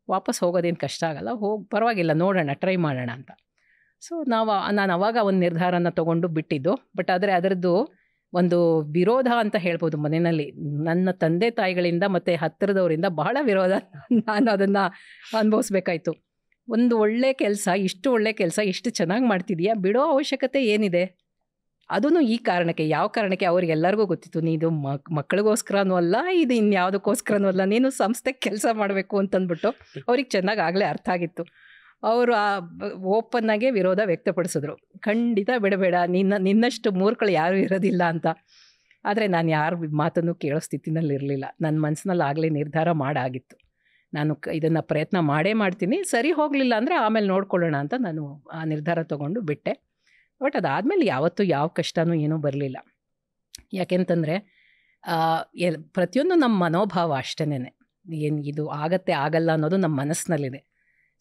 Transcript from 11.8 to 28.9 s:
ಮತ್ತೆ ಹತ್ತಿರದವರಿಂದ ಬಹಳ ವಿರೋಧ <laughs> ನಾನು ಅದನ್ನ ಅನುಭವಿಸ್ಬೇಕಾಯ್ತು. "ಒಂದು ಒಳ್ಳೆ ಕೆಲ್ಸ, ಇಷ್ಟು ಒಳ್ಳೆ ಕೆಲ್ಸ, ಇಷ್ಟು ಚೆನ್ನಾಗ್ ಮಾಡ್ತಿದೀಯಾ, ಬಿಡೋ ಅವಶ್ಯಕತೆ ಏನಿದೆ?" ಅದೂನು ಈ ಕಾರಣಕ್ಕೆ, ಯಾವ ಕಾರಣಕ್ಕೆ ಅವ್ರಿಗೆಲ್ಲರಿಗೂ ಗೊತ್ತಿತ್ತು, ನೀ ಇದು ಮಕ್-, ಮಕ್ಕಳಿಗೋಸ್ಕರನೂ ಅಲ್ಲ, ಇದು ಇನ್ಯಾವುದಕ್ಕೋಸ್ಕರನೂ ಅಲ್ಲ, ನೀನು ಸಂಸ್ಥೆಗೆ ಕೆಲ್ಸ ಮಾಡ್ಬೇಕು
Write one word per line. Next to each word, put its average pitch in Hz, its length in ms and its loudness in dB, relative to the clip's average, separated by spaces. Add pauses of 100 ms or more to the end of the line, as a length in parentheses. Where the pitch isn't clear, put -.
ಮತ್ತೆ 180 280 0
ಹತ್ತಿರದವರಿಂದ 175 720 0
ಬಹಳ 180 360 -2
ವಿರೋಧ 190 300 2 (220)
<laughs> 214 340 0
ನಾನು 220 240 2
ಅದನ್ನ 196 260 2 (600)
ಅನುಭವಿಸ್ಬೇಕಾಯ್ತು. 190 800 0 (540)
"ಒಂದು 233 300 2
ಒಳ್ಳೆ 240 340 2
ಕೆಲ್ಸ, 208 440 -2
ಇಷ್ಟು 202 340 -2
ಒಳ್ಳೆ 220 220 2
ಕೆಲ್ಸ, 190 300 -2
ಇಷ್ಟು 196 260 -2
ಚೆನ್ನಾಗ್ 220 400 0
ಮಾಡ್ತಿದೀಯಾ, 185 440 0
ಬಿಡೋ 208 280 0
ಅವಶ್ಯಕತೆ 277 640 0
ಏನಿದೆ?" 196 540 0 (720)
ಅದೂನು 285 280 2
ಈ 233 180 2
ಕಾರಣಕ್ಕೆ, 170 520 0
ಯಾವ 156 180 2
ಕಾರಣಕ್ಕೆ 196 380 0
ಅವ್ರಿಗೆಲ್ಲರಿಗೂ 175 600 2
ಗೊತ್ತಿತ್ತು, 165 360 -4
ನೀ 165 120 0
ಇದು 160 160 0
ಮಕ್-, 147 440 -4
ಮಕ್ಕಳಿಗೋಸ್ಕರನೂ 196 840 0
ಅಲ್ಲ, 175 200 2 (180)
ಇದು 294 200 2
ಇನ್ಯಾವುದಕ್ಕೋಸ್ಕರನೂ 202 920 2
ಅಲ್ಲ, 185 160 2
ನೀನು 226 260 2
ಸಂಸ್ಥೆಗೆ 247 500 -2
ಕೆಲ್ಸ 208 340 -4
ಮಾಡ್ಬೇಕು 202 440 -2